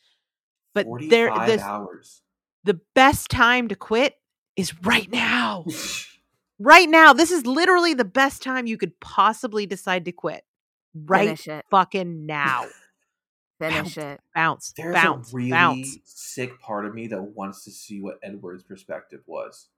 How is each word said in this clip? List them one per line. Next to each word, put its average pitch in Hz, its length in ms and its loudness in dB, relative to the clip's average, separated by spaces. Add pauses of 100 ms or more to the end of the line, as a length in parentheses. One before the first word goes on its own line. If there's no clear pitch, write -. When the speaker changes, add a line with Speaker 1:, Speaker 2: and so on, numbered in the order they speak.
(760)
Speaker 1:
But 202 120 -2 (220)
there, 233 200 4
Speaker 2:
Forty-five 220 200 -2
Speaker 1:
this, 220 140 0
Speaker 2:
hours. - 600 -12 (420)
Speaker 1:
the 190 160 -4 (140)
best 269 360 4
time 240 380 2
to 208 80 -8
quit 240 400 -2 (400)
is 185 160 -6 (100)
right 196 280 -2
now. 226 600 -4
Speaker 2:
<laughs> 156 40 -10 (920)
Speaker 1:
Right 320 240 10
now. 320 240 10
This 320 200 4
is 320 120 -2
literally 339 480 4
the 247 120 0
best 269 360 0
time 254 280 -6
you 220 100 -4
could 175 220 -8
possibly 208 680 -2
decide 185 380 -6
to 175 80 -10
quit. - 320 -10 (500)
Right 180 300 0
Speaker 3:
Finish 160 240 -6
it. 151 240 -14
Speaker 1:
fucking 175 520 0
now. 143 420 -4 (460)
Speaker 3:
<laughs> - 460 -20
Finish 160 160 -6
Speaker 1:
Bounce, 160 220 -8
Speaker 3:
it. 143 240 -12 (120)
Speaker 1:
bounce, 165 440 -4
Speaker 2:
There's 160 180 -8
Speaker 1:
bounce, 147 380 0
Speaker 2:
a 127 40 -12
really 123 140 -6
Speaker 1:
bounce. 143 540 0
Speaker 2:
sick - 560 -14
part 104 260 -8
of 104 80 -12
me 117 140 -12
that 104 120 -8
wants 98 440 -14
to 101 80 -20
see 101 280 -18
what 98 220 -12
Edward's 95 400 -16
perspective 78 640 -18
was. 73 520 -16